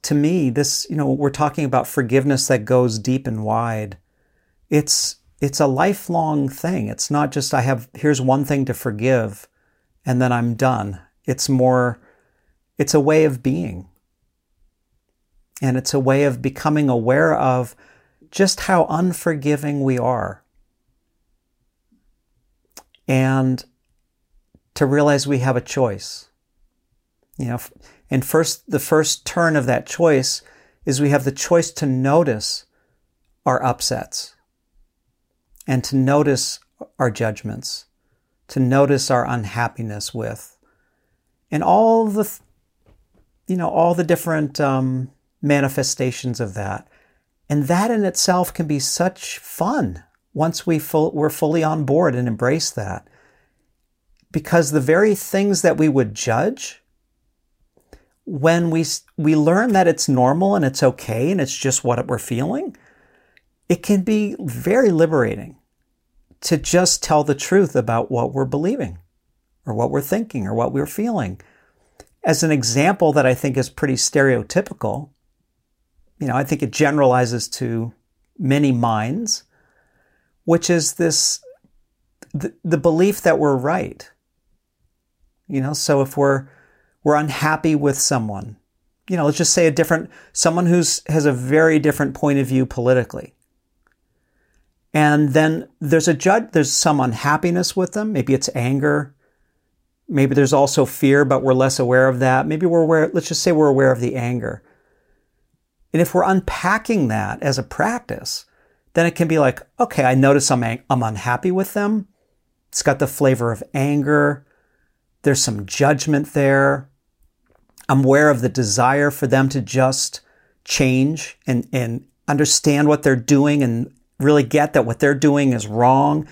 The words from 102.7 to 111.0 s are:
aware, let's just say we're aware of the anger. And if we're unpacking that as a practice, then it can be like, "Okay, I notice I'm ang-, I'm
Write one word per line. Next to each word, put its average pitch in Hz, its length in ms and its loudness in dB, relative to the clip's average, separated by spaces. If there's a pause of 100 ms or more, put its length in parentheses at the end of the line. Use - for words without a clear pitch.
aware, 160 280 4
let's - 160 -2
just 160 140 -4
say 180 100 2
we're 156 160 4
aware 135 240 4
of 120 80 -2
the 120 160 -2
anger. 120 480 -6 (1300)
And 160 100 2
if - 140 -2
we're 180 80 2
unpacking 190 880 0
that 107 340 -4
as 135 160 -2
a - 40 -4
practice, - 800 -6 (480)
then 170 120 2
it 165 80 0
can 170 140 0
be 160 100 0
like, 135 240 2 (180)
"Okay, 220 240 0
I 127 120 4
notice 135 340 4
I'm 127 140 0
ang-, 117 260 -6
I'm 127 140 0